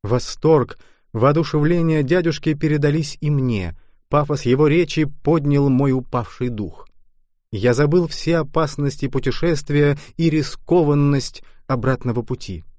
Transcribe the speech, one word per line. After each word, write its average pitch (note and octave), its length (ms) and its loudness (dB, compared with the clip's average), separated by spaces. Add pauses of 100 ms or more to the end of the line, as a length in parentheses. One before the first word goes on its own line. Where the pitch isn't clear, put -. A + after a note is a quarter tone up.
Восторг, B2+ 760 0 (340)
воодушевление D#3 880 2
дядюшки D#3+ 520 0
передались D3+ 680 -2
и D3 100 -2
мне. A#2 460 -2 (320)
Пафос D3 340 0
его C3 260 4
речи D#3+ 360 0
поднял C#3+ 640 0
мой C3+ 240 2
упавший B2 560 -4
дух. G#2+ 380 -8 (640)
Я A2+ 240 2
забыл D3+ 320 2
все E3 320 -2
опасности C#3+ 720 -2
путешествия D3 880 0 (180)
и E3 140 2
рискованность D3 1120 0 (240)
обратного B2 560 -2
пути. G2 420 -10 (140)